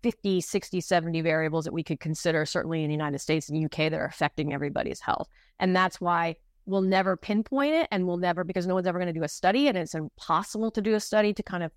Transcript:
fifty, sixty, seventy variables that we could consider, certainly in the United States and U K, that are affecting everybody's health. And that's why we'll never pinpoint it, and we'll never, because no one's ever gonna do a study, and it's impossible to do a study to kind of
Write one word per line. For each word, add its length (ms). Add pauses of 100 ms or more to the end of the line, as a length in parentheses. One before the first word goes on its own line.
fifty, 380
sixty, 380
seventy 420
variables 440
that 80
we 80
could 180
consider, 460
certainly 380
in 60
the 40
United 240
States 320
and 100
U 100
K, 200
that 100
are 60
affecting 480
everybody's 460
health. 280 (320)
And 160
that's 240
why 360 (320)
we'll 160
never 340
pinpoint 560
it, 160
and 160
we'll 120
never, 260
because 240
no 80
one's 100
ever 140
gonna 140
do 100
a 40
study, 400
and 100
it's 180
impossible 760
to 100
do 120
a 60
study 340
to 80
kind 220
of 140